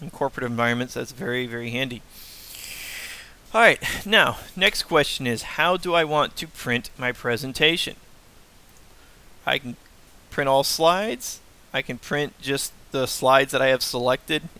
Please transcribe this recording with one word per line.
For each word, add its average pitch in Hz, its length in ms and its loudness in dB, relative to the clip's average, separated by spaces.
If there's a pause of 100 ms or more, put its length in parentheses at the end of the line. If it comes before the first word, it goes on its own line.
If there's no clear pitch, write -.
In - 100 -12
corporate 135 360 -6
environments, 120 480 -2
that's 123 160 -8
very, 123 380 -6
very 117 220 -8
handy. 123 320 -6 (1500)
All 226 100 4
right, 170 200 6 (240)
now, 175 300 4 (180)
next - 300 2
question 143 420 2
is, 117 160 -2
how 175 340 0
do 175 160 -4
I 170 120 4
want 151 320 0
to 165 100 -10
print 123 500 -4
my 127 140 -4
presentation? 131 840 0 (1500)
I 135 140 0
can 120 160 -10 (560)
print 139 180 -2
all 135 140 4
slides. 185 800 0 (340)
I 135 80 -2
can 123 160 -8
print - 420 -4
just 139 320 -4 (200)
the 131 140 0
slides 135 440 4
that 131 120 2
I 135 60 4
have 127 140 4
selected 131 600 0 (180)